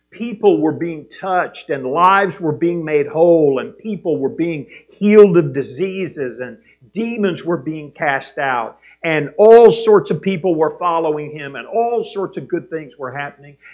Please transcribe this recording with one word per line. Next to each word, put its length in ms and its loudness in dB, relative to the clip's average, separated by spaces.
People 520 0
were 100 0
being 340 -10
touched 480 -6
and 180 -6
lives 540 2
were 120 -2
being 300 -2
made 240 0
whole 520 2
and 180 -8
people 420 -6
were 120 -2
being 380 -6
healed 460 6
of 160 2
diseases 880 -8
and 180 -14
demons 500 -4
were 140 -4
being 340 -10
cast 460 -6
out 400 -6
and 320 -4
all 340 8
sorts 400 2
of 120 -4
people 320 -2
were 240 -2
following 520 -2
him 260 -14
and 100 -14
all 380 -2
sorts 340 -10
of 100 -12
good 220 -6
things 280 -10
were 140 -10
happening. 460 -14